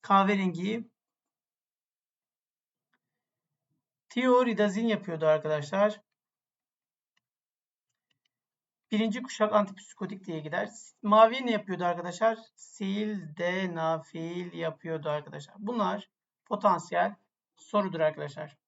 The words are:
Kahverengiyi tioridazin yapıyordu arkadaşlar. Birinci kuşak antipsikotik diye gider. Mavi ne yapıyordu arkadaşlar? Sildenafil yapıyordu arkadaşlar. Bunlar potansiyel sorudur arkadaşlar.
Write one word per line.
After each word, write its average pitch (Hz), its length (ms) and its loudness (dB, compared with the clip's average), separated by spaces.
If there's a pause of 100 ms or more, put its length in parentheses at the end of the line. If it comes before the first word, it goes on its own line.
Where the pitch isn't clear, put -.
Kahverengiyi 196 880 2 (3250)
tioridazin 233 760 2
yapıyordu 165 400 -2
arkadaşlar. 156 760 2 (3000)
Birinci 220 320 0
kuşak 214 300 -2
antipsikotik 196 760 -4
diye 160 140 -6
gider. 170 300 -6 (320)
Mavi 226 440 6
ne 233 40 -2
yapıyordu 196 340 -2
arkadaşlar? 175 540 0 (180)
Sildenafil 175 2000 -4
yapıyordu 160 560 -6
arkadaşlar. 147 500 -8
Bunlar 208 520 -4 (340)
potansiyel 190 680 0 (420)
sorudur 190 440 -4
arkadaşlar. 151 680 -4